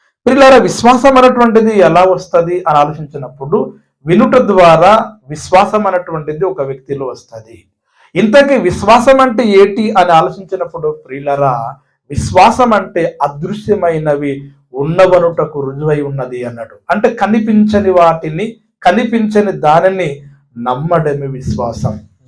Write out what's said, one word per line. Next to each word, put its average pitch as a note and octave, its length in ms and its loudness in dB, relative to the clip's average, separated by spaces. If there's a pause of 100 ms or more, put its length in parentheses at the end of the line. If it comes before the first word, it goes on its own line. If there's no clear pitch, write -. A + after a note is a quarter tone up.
(260)
ప్రియులారా, C4 300 6
విశ్వాసం A#3+ 600 2
అనేటువంటిది A3+ 600 2
ఎలా E3+ 240 4
వస్తది F3 640 0
అని D3+ 100 2
ఆలోచించినప్పుడు, D3 800 -6 (480)
వినుట A3+ 300 2
ద్వారా F3+ 560 4 (360)
విశ్వాసం G3+ 580 0
అనేటువంటిది D#3+ 580 -6
ఒక F3+ 180 -6
వ్యక్తిలో C3+ 440 -8
వస్తది. A#2 520 -16 (560)
ఇంతకీ C4 440 2
విశ్వాసం A3 640 2
అంటే B3+ 280 0
ఏంటి G#3 500 2
అని F3 120 2
ఆలోచించినప్పుడు, E3+ 960 -4
ప్రియులారా, C#3+ 480 -4 (560)
విశ్వాసం A3+ 640 2
అంటే - 480 -4
అదృశ్యమైనవి D#3 1120 -4 (400)
ఉన్నవనుటకు E3+ 840 0
రుజువై D3 400 -4
ఉన్నది B2+ 440 -8
అన్నాడు. A#2 320 -14 (140)
అంటే G#3+ 200 0
కనిపించని G#3 800 0
వాటిని, E3+ 680 0 (260)
కనిపించని G#3 720 0
దానిని E3+ 560 0 (500)
నమ్మడమే C#3+ 680 -4
విశ్వాసం. A#2 680 -8 (340)